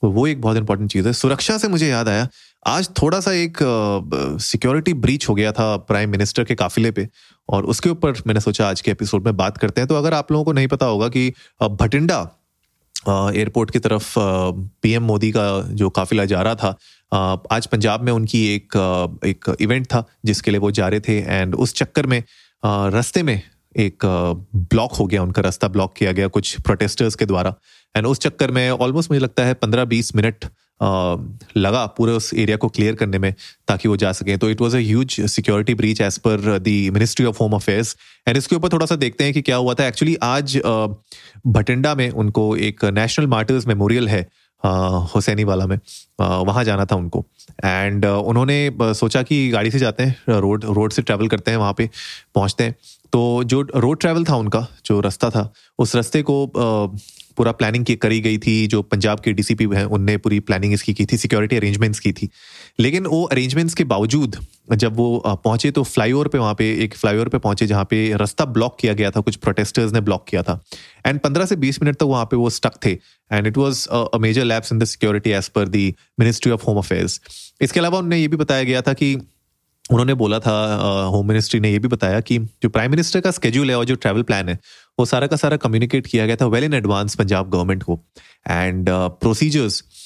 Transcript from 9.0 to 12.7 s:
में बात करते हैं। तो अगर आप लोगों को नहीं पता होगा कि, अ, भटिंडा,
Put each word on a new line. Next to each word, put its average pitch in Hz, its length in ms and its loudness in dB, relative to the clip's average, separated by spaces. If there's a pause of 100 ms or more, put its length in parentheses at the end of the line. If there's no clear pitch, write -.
में 110 120 2
बात 95 220 -2
करते 107 220 -2
हैं। 127 80 0
तो 156 60 2
अगर 151 200 2
आप 151 180 -2
लोगों 151 120 2
को 160 80 0
नहीं 135 160 2
पता 135 180 0
होगा 113 220 0
कि, 127 240 0 (280)
अ, 110 80 2
भटिंडा, 120 600 0 (800)